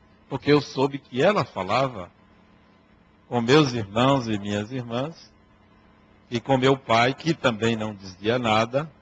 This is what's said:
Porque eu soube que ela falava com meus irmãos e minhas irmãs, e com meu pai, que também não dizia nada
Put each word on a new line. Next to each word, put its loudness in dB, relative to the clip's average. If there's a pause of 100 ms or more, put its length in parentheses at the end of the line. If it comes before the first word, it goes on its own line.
(280)
Porque -2
eu 4
soube -2
que -6
ela 2
falava -4 (1160)
com -2
meus 4
irmãos 0
e -2
minhas -6
irmãs, -8 (1000)
e -2
com 0
meu 4
pai, 2
que -2
também 0
não -6
dizia -4
nada 0 (120)